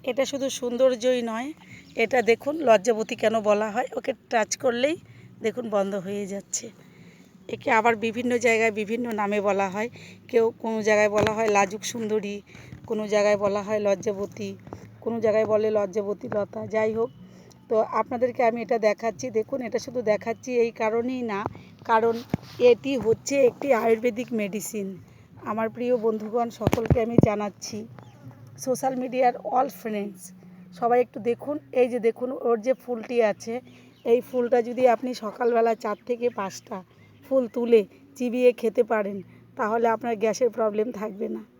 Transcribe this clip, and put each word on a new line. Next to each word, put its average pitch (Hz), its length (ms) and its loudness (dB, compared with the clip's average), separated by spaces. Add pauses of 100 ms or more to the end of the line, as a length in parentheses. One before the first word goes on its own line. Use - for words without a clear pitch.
(100)
এটা 262 140 -2
শুধু 269 220 -4 (120)
সৌন্দর্যই 247 640 0
নয়, 233 260 -6 (480)
এটা 240 260 2
দেখুন 233 320 0 (140)
লজ্জাবতী 220 540 4
কেন 214 180 2
বলা 208 340 2
হয়। 262 220 -2
ওকে - 160 -4 (180)
টাচ 220 260 0
করলেই 262 400 0 (480)
দেখুন 226 260 -4
বন্ধ 196 240 0
হয়ে 202 320 -6
যাচ্ছে। 196 400 -10 (840)
একে - 220 -6
আবার 226 260 4
বিভিন্ন 226 420 -2
জায়গায় 226 420 2
বিভিন্ন 233 260 -4 (140)
নামে 208 200 0
বলা 196 340 0
হয়। 220 140 -4 (400)
কেউ 226 160 2 (180)
কোনো 226 200 -4
জায়গায় 214 340 4
বলা 214 200 2
হয় 220 120 0
লাজুক 202 360 2
সুন্দরী, 208 520 -4 (500)
কোনো 214 200 -4
জায়গায় 208 380 4
বলা 202 180 0
হয় 208 240 -2
লজ্জাবতী, 196 640 -2 (500)
কোনো 233 200 -6
জায়গায় 214 260 2
বলে 214 240 2
লজ্জাবতী 202 560 -2 (100)
লতা। 202 300 -4
যাই 220 260 0
হোক, 226 180 -2 (580)
তো 214 80 0 (240)
আপনাদেরকে 240 420 -2
আমি 233 200 2
এটা 226 160 0
দেখাচ্ছি। 214 520 -2
দেখুন, 220 320 -4
এটা 226 160 -4
শুধু 247 240 -6
দেখাচ্ছি 214 480 -2 (140)
এই 233 60 -2
কারণেই 233 520 -2
না, 208 180 -4 (440)
কারণ 226 300 4 (440)
এটি 247 380 4
হচ্ছে 220 380 0 (120)
একটি 277 260 0
আয়ুর্বেদিক 226 600 0
মেডিসিন। 208 560 -6 (560)
আমার 220 260 -4
প্রিয় 240 260 0
বন্ধুগণ, 220 540 -2
সকলকে 220 560 0
আমি 233 180 4
জানাচ্ছি, 208 540 -4 (840)
সোশ্যাল 262 320 0
মিডিয়ার 247 380 2 (240)
all 269 100 2 (140)
friends, 208 380 -6 (580)
সবাই 240 220 4
একটু - 200 -4
দেখুন। 240 360 -4 (160)
এই 247 160 4
যে 240 100 -4
দেখুন, 226 300 -2 (120)
ওর 233 200 2
যে 254 140 0
ফুলটি 240 480 -6
আছে, 226 380 -2 (440)
এই 240 160 4
ফুলটা 240 420 0
যদি 240 260 -2
আপনি 240 260 2
সকালবেলা 226 600 0
চার 214 220 -4 (100)
থেকে 240 240 -4
পাঁচটা 196 480 -10 (460)
ফুল 269 200 2 (100)
তুলে 233 260 6 (360)
চিবিয়ে 247 360 4
খেতে 233 300 0
পারেন, 208 360 0 (380)
তাহলে 233 320 0
আপনার 226 280 0
গ্যাসের 220 340 0
প্রবলেম 214 420 -2
থাকবে 214 360 -8
না। 220 140 -8 (180)